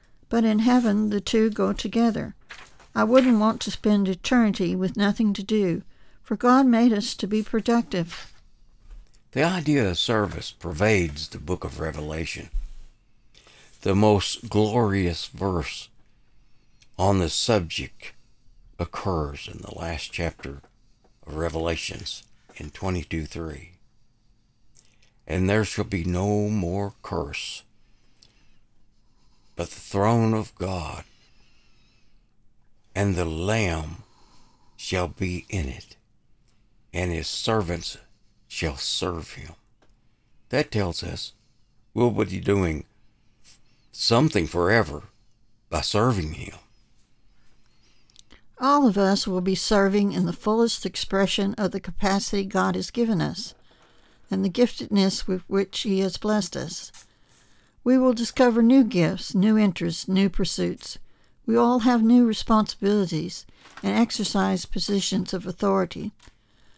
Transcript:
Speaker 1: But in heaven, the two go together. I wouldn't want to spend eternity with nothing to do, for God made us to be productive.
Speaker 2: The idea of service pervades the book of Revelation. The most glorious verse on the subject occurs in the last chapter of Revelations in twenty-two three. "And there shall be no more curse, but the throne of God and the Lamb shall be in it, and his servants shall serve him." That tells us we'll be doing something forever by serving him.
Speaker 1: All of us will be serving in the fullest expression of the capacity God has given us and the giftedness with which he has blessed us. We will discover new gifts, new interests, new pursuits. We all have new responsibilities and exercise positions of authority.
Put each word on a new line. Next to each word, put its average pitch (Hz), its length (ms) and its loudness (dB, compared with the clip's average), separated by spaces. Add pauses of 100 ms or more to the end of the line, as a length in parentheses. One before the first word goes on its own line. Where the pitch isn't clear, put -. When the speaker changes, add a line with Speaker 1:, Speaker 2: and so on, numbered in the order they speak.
(280)
Speaker 1:
But 226 160 2
in 214 160 2
heaven, 220 500 4
the 202 120 -2
two 220 280 2
go 202 220 0
together. 214 640 -2 (580)
I 214 120 0
wouldn't 247 340 6
want 214 220 2
to - 100 -6
spend 202 380 2
eternity 196 640 2
with 185 220 -2
nothing 208 360 2
to 196 100 -6
do, 196 400 0 (380)
for - 140 -6
God 254 300 6
made 240 260 6
us 208 240 -2
to 196 120 -4
be 214 140 0
productive. 214 920 -2 (960)
Speaker 2:
The 131 120 0
idea 151 460 2
of 85 80 -2
service 101 540 -2
pervades 85 800 0
the - 100 -14
book 85 240 -6
of 78 160 -10
Revelation. 78 720 -8 (1300)
The 98 140 2
most 104 540 4
glorious 104 800 2
verse - 600 -4 (1120)
on 95 220 2
the 85 100 2
subject - 800 -2 (680)
occurs 80 720 -6
in - 120 -14
the - 140 -16
last 82 380 -8
chapter 73 500 -8 (640)
of 71 100 -12
Revelations 82 880 -6 (320)
in 76 160 -12
twenty-two 85 540 -6
three. 80 480 -12 (1500)
"And 92 240 0
there 107 140 2
shall 98 220 -4
be 92 180 -4
no 104 460 0
more 98 540 -4
curse, - 600 -8 (1900)
but 87 140 -6
the - 100 -14
throne 110 540 2
of 107 220 -4
God 90 480 -6 (1900)
and 98 200 0
the 87 100 0
Lamb 82 800 -2 (720)
shall 90 320 -2
be 90 420 -6
in 76 200 -4
it, - 260 -14 (960)
and 90 200 -2
his 80 160 -4
servants 95 680 -4 (500)
shall 76 280 -4
serve - 580 -6
him." 82 200 -16 (960)
That 143 220 0
tells 95 320 -2
us - 300 -10 (600)
we'll 120 180 2
be 95 280 -2
doing 90 460 0 (1080)
something 117 560 2
forever 90 560 0 (640)
by 80 120 -2
serving 104 520 0
him. - 220 -12 (2000)
Speaker 1:
All 277 260 6
of 196 100 2
us 196 300 2
will 185 140 -2
be 190 140 0
serving 202 560 4
in 143 140 0
the 170 80 -2
fullest 226 520 0
expression 196 720 0
of 196 160 -2
the 196 80 -6
capacity 196 640 -2
God 190 320 0
has 185 160 -6
given 226 300 0
us - 320 -6 (800)
and 190 120 0
the 196 60 0
giftedness 202 800 0
with 185 200 -4
which 196 340 -2
he 196 180 0
has 190 180 -2
blessed 214 400 -2
us. - 340 -10 (920)
We 254 140 4
will 254 160 4
discover 233 480 2
new 254 220 8
gifts, 175 500 0
new 214 240 4
interests, 175 500 0
new 190 220 2
pursuits. - 680 -4 (460)
We 226 100 2
all 240 240 4
have 233 240 4
new 240 220 8
responsibilities 202 1200 0 (360)
and 196 160 -2
exercise 196 680 0
positions 190 680 -2
of 185 140 -6
authority. 196 640 -2 (640)